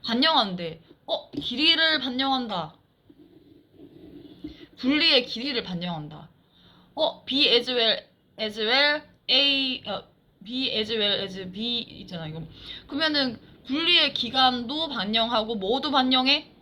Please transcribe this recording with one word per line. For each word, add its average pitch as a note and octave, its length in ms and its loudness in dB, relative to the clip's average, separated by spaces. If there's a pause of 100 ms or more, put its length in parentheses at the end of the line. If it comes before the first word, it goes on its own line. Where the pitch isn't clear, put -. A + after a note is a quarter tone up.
반영한대. A3+ 760 0 (260)
어, - 240 -6
길이를 D#4+ 680 2
반영한다. B3 760 -4 (2000)
분리의 D4 500 4
길이를 A#3+ 360 -4
반영한다. E3 680 -8 (680)
어, - 300 -2
B C4+ 240 2
as B3 220 4
well, A3+ 320 0 (380)
as G#3+ 200 -6
well, C#4+ 420 2 (280)
A, C4+ 560 2
어, G3 180 -8 (380)
B B3+ 280 -4
as G#3+ 220 -4
well G3+ 300 0
as F#3 280 -8
B A#3 280 -4
있잖아, E3 480 -12
이거. D#3+ 160 -10 (440)
그러면은 C#4+ 540 -2 (260)
분리의 D#4+ 480 2
기간도 B3+ 760 0
반영하고 A3+ 680 0
뭐도 B3 340 0
반영해? C4 720 2